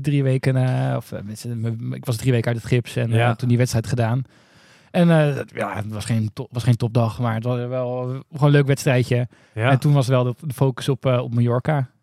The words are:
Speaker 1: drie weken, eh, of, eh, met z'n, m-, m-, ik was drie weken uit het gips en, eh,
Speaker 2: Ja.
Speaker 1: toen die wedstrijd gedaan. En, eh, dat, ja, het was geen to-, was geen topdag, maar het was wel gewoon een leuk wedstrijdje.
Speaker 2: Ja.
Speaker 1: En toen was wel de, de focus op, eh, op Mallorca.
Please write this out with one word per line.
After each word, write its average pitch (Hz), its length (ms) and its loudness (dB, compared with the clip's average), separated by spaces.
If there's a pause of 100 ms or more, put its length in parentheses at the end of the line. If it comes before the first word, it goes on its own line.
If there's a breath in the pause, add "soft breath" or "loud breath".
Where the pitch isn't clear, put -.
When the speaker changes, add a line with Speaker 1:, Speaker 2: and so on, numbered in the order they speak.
Speaker 1:
drie 143 220 0
weken, 131 320 0
eh, 131 400 0
of, 120 160 -8
eh, - 120 -10
met 107 160 -12
z'n, 120 100 -10
m-, 113 260 -4 (120)
m-, 127 60 -6
ik 131 120 -12
was 120 100 -2
drie 127 160 0
weken 117 160 2
uit 120 100 0
het 110 80 -10
gips - 300 -2
en, 117 160 -2
eh, 113 60 2
Speaker 2:
Ja. 120 180 4
Speaker 1:
toen 123 120 -4
die 120 100 4
wedstrijd 117 300 0
gedaan. 120 340 0 (680 soft breath)
En, 175 200 4
eh, 151 240 4
dat, - 200 -8
ja, 101 200 -6
het 101 180 -6
was 107 120 -8
geen 110 280 0
to-, 131 180 -10
was 120 120 -6
geen 123 120 4
topdag, 117 440 0
maar 120 160 -2
het 110 80 -6
was 123 140 -2 (100)
wel 127 360 -4
gewoon 127 200 -8 (240)
een - 20 6
leuk 143 180 6
wedstrijdje. 127 600 2 (260 soft breath)
Speaker 2:
Ja. 110 180 0
Speaker 1:
En 135 80 4
toen 147 140 4
was 139 140 4
wel 127 160 2
de, 123 180 -2
de 151 120 -8
focus 135 360 0
op, 135 160 -4
eh, 127 180 2
op 123 100 -8
Mallorca. 123 560 0 (140)